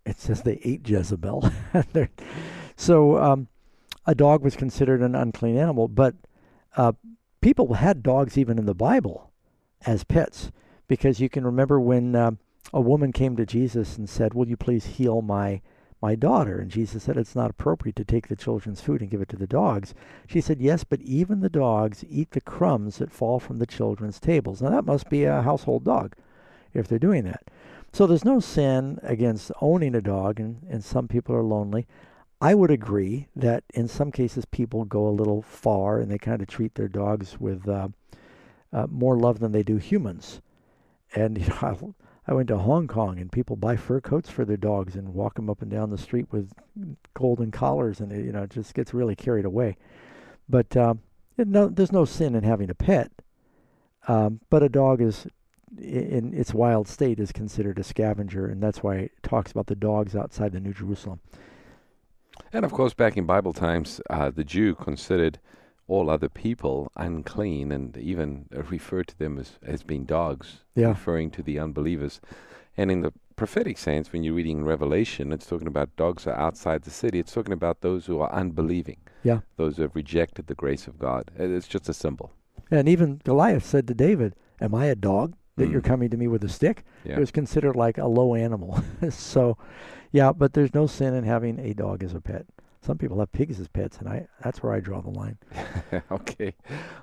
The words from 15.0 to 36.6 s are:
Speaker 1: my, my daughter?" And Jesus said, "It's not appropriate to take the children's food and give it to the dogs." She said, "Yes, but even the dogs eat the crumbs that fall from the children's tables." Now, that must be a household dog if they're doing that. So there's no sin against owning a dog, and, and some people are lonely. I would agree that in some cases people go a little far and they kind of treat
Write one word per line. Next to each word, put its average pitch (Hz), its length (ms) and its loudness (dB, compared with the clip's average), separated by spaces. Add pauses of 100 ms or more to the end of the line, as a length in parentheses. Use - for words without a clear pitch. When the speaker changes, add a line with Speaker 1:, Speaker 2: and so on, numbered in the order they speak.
Speaker 1:
my, 101 400 -2 (400)
my 110 140 2
daughter?" 123 440 2
And 95 120 -8
Jesus 107 320 -4
said, - 140 -2
"It's - 180 -4
not 120 140 0
appropriate - 480 -2
to 107 80 -4
take 113 220 0
the 107 80 -6
children's 110 460 -6
food 143 200 -2
and 98 80 -8
give 101 120 -4
it 95 80 -6
to - 80 -10
the 95 100 -6
dogs." 110 460 0 (340)
She 175 120 0
said, 147 220 -2
"Yes, 147 220 2
but - 180 -2
even 180 400 0
the 190 80 0
dogs 110 580 2
eat 147 240 -4
the 139 100 -2
crumbs 120 560 0
that - 140 -6
fall 123 280 0
from 123 180 -10
the 117 80 0
children's 107 540 -4
tables." 135 420 0
Now, 131 80 0
that 247 160 2
must - 240 0
be 143 160 2
a 143 160 2
household 127 420 0
dog - 320 0 (580)
if 110 140 -2
they're 117 120 0
doing 160 260 2
that. - 180 -8 (480)
So 202 160 6
there's 165 180 6
no 262 140 6
sin 135 640 0
against 113 480 0 (100)
owning 151 340 4
a 110 60 2
dog, 98 380 -2
and, 113 300 -8
and 117 140 -6
some 123 240 -2
people 120 280 -2
are 117 80 2
lonely. 107 440 -2 (520)
I 165 160 6
would 180 160 6
agree 107 640 0
that 117 360 0
in 117 160 -2
some 143 240 -4
cases 123 340 -4
people 113 400 -4
go 104 220 0
a 104 40 2
little 107 320 2
far 104 560 0
and 107 100 -2
they 101 80 -4
kind 113 240 -4
of 98 60 -8
treat - 260 -6